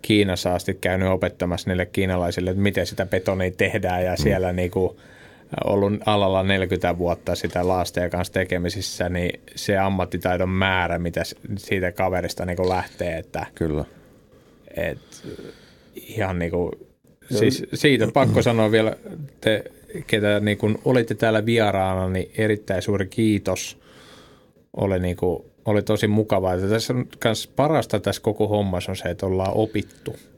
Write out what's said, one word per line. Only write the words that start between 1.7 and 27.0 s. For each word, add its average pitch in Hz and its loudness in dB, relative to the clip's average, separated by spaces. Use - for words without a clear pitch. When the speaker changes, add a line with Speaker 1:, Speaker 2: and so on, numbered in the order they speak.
Speaker 1:
kiinalaisille, 90 0
että 98 0
miten 98 2
sitä - -4
betonia 92 0
tehdään 95 0
ja 90 0
Speaker 2:
Mm. 87 -2
Speaker 1:
siellä, 92 2
niinku, 90 -2
ollut 101 2
alalla 95 4
neljäkymmentä 92 0
vuotta 87 -2
sitä 90 -2
laasteen 90 0
kanssa 90 -4
tekemisissä, 90 -2
niin 87 -2
se 101 0
ammattitaidon 92 0
määrä, 92 0
mitä 87 -2
s-, - -8
siitä 92 -2
kaverista, 90 -2
niinku, 90 -2
lähtee, 90 -4
että 80 -8
Speaker 2:
Kyllä. 76 -2
Speaker 1:
et 80 -4
ihan, 95 -4
niinku, 85 -2
Speaker 2:
Joo. 113 0
Speaker 1:
siis 110 4
siitä 127 4
pakko 123 4
sanoa 110 4
vielä, 110 4
te, 110 0
ketä, 104 2
niinku, 104 2
olitte 123 2
täällä 110 2
vieraana, 95 2
niin 92 -2
erittäin 104 0
suuri 101 0
kiitos. 101 -2
Oli, 95 0
niinku, 90 -2
oli 104 2
tosi 107 0
mukavaa. 104 2
Ja 95 0
tässä 110 0
on 123 -2